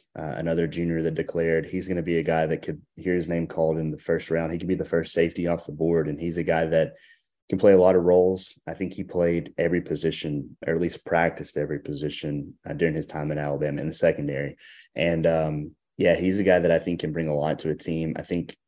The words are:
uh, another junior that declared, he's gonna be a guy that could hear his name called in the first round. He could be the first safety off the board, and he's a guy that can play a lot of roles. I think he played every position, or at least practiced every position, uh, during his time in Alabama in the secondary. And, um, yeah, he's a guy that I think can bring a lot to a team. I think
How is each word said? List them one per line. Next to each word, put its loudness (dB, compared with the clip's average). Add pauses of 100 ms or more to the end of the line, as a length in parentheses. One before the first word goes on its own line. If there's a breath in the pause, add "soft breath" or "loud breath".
(160)
uh, -8
another 0
junior -2
that -2
declared, 0
he's -6
gonna -2
be 0
a 0
guy 2
that -2
could -8 (140)
hear -2
his -2
name -2
called 0
in -2
the -8
first -2
round. 0
He -6
could -6
be 2
the -4
first -2
safety 0
off -2
the -10
board, 0
and -6
he's -4
a -2
guy 2
that 2 (560 soft breath)
can -2
play 8
a 8
lot 8
of 4
roles. 4
I -8
think -6
he -10
played 0
every 2
position, -4 (100)
or 0
at 0
least -4
practiced 0
every -4
position, -6 (100)
uh, -8
during 0
his -4
time -6
in -4
Alabama -4
in -6
the -6
secondary. 0 (380 loud breath)
And, 2
um, 0 (260)
yeah, 6
he's 0
a 0
guy 6
that 2
I 4
think -2
can -4
bring -4
a 0
lot 0
to -6
a 0
team. -4
I -8
think -6 (120)